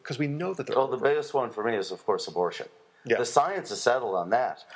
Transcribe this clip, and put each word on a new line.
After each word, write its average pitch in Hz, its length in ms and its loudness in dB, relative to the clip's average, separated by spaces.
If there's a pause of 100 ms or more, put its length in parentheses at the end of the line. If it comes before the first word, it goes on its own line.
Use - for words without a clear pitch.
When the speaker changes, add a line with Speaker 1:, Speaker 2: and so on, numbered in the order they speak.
Speaker 1:
'cause - 160 -8
we 147 100 -2
know 170 280 -4
that 139 100 -8
they're - 100 -4
Speaker 2:
Well, 131 120 4
the 127 80 -2
Speaker 1:
over. 139 140 2
Speaker 2:
biggest 147 240 0
one 123 180 0
for 107 120 -6
me 113 120 0
is, 92 160 -2
of 90 140 -10
course, 95 220 0
abortion. 87 400 -2 (380)
Speaker 1:
Yeah. 113 120 2
Speaker 2:
The 120 80 0
science 170 440 2
is 101 120 -6
settled 117 340 2
on 87 160 -2
that. 110 340 0 (100)